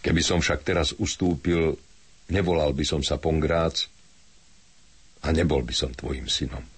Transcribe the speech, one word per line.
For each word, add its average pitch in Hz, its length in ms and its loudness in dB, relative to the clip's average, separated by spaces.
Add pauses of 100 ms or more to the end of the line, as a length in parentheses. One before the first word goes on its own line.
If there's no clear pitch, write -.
Keby 80 240 2
som 87 180 2
však - 240 -2
teraz 85 320 2
ustúpil, 85 760 0 (580)
nevolal 85 400 2
by 71 80 -2
som 78 220 -2
sa 71 160 -2
Pongrác 82 680 0 (1400)
a 80 80 -2
nebol 80 320 2
by 60 140 -6
som 64 180 -4
tvojim 65 320 -8
synom. 65 400 -4 (120)